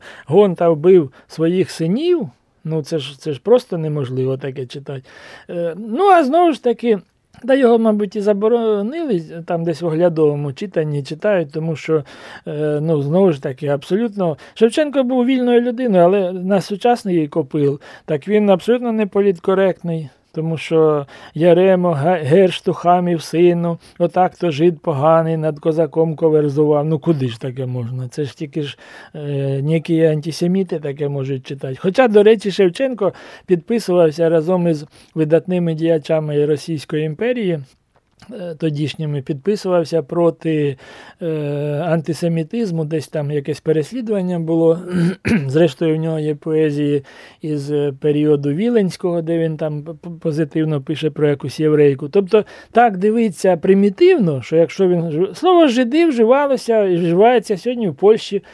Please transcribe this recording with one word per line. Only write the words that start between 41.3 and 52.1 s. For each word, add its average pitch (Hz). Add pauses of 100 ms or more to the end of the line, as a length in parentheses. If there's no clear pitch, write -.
антисемітизму, 165
десь 151
там 147
якесь 147
переслідування 180
було. 165 (340)
<clears throat> 160
Зрештою, 160
в 160
нього 160
є 151
поезії 147 (380)
із, 147
е, 143
періоду 147
Віленського, 185
де 165
він 160
там 151
п-, 165
п-, 175 (120)
позитивно 156
пише 151
про 147
якусь 143
єврейку. 147
Тобто 202 (260)